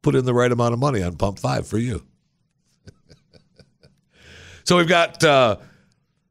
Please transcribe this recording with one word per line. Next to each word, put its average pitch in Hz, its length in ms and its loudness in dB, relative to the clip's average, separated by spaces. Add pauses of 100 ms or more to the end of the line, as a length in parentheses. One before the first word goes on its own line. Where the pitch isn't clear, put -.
put 143 120 0
in 131 100 0
the 123 80 -2
right 123 180 2
amount 120 220 -2
of 117 60 -6
money 127 240 -2
on 87 140 -6
pump 98 220 -4
five - 280 -6
for 107 120 -6
you. 117 260 -8 (800)
<laughs> - 60 -20 (1700)
So 180 120 2
we've 170 120 2
got, 170 340 0
uh, 131 360 4 (720)